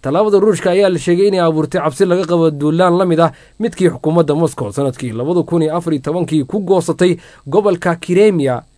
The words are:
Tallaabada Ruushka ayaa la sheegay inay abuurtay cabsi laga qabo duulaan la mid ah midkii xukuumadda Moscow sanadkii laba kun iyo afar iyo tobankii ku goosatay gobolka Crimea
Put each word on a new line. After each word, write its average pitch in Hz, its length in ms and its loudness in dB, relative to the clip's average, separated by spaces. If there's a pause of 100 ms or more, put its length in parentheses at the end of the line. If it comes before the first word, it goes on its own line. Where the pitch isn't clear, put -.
Tallaabada 196 400 2
Ruushka 175 320 2
ayaa 196 160 4
la 165 80 -2
sheegay 180 320 2
inay 185 80 0
abuurtay 156 400 0
cabsi 151 260 0
laga 180 220 0
qabo 165 240 2
duulaan 165 480 0
la 190 60 2
mid 165 180 0
ah 160 80 2 (280)
midkii 196 280 -2
xukuumadda 156 480 0
Moscow 156 380 -2
sanadkii 131 420 -4
laba 170 320 -2
kun 170 160 0
iyo 156 140 -2
afar 170 160 -4
iyo 135 80 -4
tobankii 156 420 -2
ku 196 160 -4
goosatay 180 560 0 (320)
gobolka 180 480 0
Crimea 175 680 0 (140)